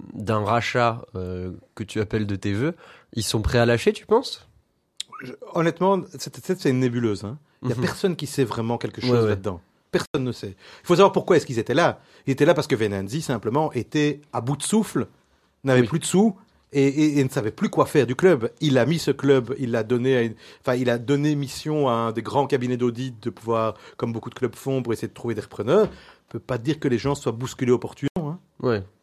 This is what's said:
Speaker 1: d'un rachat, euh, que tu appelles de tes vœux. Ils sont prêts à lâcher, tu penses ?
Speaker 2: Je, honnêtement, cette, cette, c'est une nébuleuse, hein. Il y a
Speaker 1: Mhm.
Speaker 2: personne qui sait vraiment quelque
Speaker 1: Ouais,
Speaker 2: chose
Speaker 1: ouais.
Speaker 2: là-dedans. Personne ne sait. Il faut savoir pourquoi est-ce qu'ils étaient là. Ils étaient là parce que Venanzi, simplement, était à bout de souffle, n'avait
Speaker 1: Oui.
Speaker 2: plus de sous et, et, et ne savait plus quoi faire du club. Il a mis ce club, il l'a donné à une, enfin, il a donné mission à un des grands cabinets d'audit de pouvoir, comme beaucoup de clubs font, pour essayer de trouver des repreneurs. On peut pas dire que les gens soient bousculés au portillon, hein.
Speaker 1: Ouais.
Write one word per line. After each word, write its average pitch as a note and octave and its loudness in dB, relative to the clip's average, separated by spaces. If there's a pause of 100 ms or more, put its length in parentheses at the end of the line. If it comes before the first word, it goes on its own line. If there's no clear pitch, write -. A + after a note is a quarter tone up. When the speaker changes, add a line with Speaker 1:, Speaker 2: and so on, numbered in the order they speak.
(140)
Speaker 1:
d'un G#2+ -2
rachat, A#2 0 (120)
euh, F#2 -8 (240)
que G#2+ -8
tu A2 -6
appelles G#2+ -2
de G2+ -4
tes G2+ -4
vœux. C#3 -2 (380)
Ils A2+ -4
sont - -2
prêts A#2+ 2
à A#2 6
lâcher, A#2+ 4
tu - -18
penses ? - 0 (760)
Speaker 2:
Je, B2+ -12 (220)
honnêtement, F3+ 2 (160)
cette, - -14
cette, F#3 -4
c'est D3+ 2
une B2+ 2
nébuleuse, A#2+ 0
hein. A#2 -10 (240)
Il B2 -2
y - 0
a A2 -2
Speaker 1:
Mhm. B2+ -4
Speaker 2:
personne F3 -2
qui C#3+ -10
sait - 0
vraiment A#2 -4
quelque A2 -8
Speaker 1:
Ouais, B2 -2
Speaker 2:
chose A#2+ 4
Speaker 1:
ouais. G#2+ 2
Speaker 2:
là-dedans. G2 -4 (300)
Personne D#3+ -2
ne B2 -4
sait. G2+ -10 (280)
Il - -20
faut F3 4
savoir F#3+ 8
pourquoi F#3+ 4
est-ce C3 2
qu'ils A#2+ -4
étaient A2+ 0
là. D3+ 2 (260)
Ils C3+ 0
étaient D3 4
là E3+ 6
parce D#3 2
que - 0
Venanzi, G#2 -2
simplement, C3 -2
était D3 -2 (140)
à A#2 -4
bout C#3 -2
de C#3+ -10
souffle, G3+ 0 (580)
n'avait B2+ 6
Speaker 1:
Oui. A#2 4
Speaker 2:
plus D#3+ -2
de - -12
sous G3 4 (360)
et, C#3 4
et, D3 2
et C3 4
ne C3 -2
savait G#2+ -4
plus - -4
quoi D3 2
faire C3 2
du B2 -2
club. E3+ 2 (100)
Il C#3+ 2
a A#2 4
mis D#3+ 0
ce D3 -2
club, C3 2
il B2 -4
l'a A#2 0
donné B2 2
à - 2
une, A2+ -2 (260)
enfin, B2+ 0
il B2 0
a A#2+ 0
donné C#3+ 0
mission C#3+ -2
à A#2+ 2
un A#2 0
des A2+ -4
grands C#3+ 0
cabinets B2 0
d'audit B2 -2
de A2+ -4
pouvoir, A2 -2 (220)
comme A#2 -6
beaucoup A2+ -8
de - -16
clubs A#2 -4
font, C3+ -4
pour A#2 -2
essayer A2 -4
de - -14
trouver A#2 -6
des G#2 -8
repreneurs. D#3+ 0
On - -14
peut A#2+ -8
pas A#2+ -6
dire C#3 -2
que D3 -2
les A#2+ 2
gens C#3 0
soient B2+ -4
bousculés B2 -2
au A#2 4
portillon, - -6
hein. D#3 -6 (220)
Speaker 1:
Ouais. A2+ 0 (200)